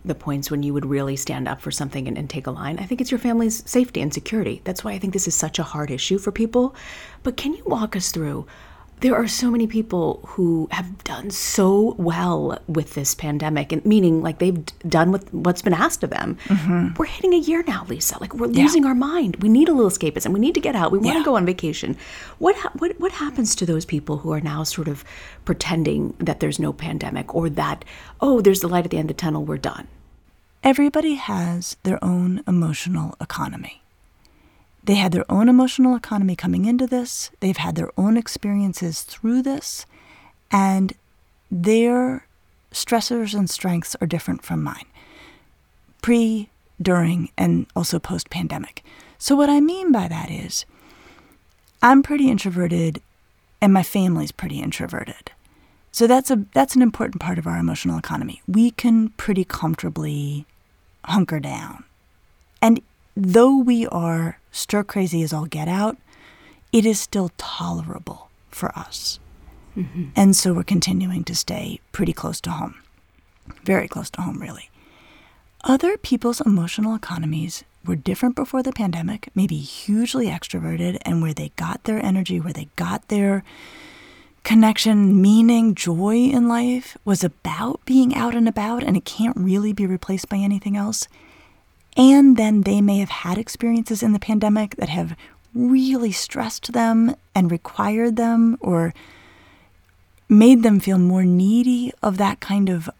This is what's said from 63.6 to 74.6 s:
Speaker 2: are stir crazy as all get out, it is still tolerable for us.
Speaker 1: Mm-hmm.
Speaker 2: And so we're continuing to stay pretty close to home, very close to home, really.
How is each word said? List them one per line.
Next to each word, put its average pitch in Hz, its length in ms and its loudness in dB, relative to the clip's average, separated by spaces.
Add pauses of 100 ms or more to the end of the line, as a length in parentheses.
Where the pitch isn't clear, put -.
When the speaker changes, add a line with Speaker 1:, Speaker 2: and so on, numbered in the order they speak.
Speaker 2:
are 165 520 -2 (120)
stir - 340 -2
crazy 175 380 -2
as 156 100 -2
all 156 140 -4
get 156 220 -6
out, 208 280 -2 (760)
it 226 120 6
is 214 140 2
still 185 400 -4
tolerable - 880 -10 (220)
for - 260 -8
us. - 440 -10 (560)
Speaker 1:
Mm-hmm. 175 300 -6 (100)
Speaker 2:
And 196 180 6
so 185 180 0
we're 170 120 -2
continuing 185 600 -2
to 175 100 -10
stay - 460 -8 (120)
pretty - 200 -2
close - 300 -8
to 170 80 -8
home, 160 240 -8 (880)
very 190 240 0
close - 220 -12
to - 120 -10
home, - 180 -6
really. - 300 -14 (920)